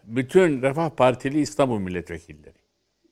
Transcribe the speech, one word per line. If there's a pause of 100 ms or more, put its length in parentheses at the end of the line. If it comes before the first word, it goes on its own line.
bütün
Refah
Partili
İstanbul
milletvekilleri, (580)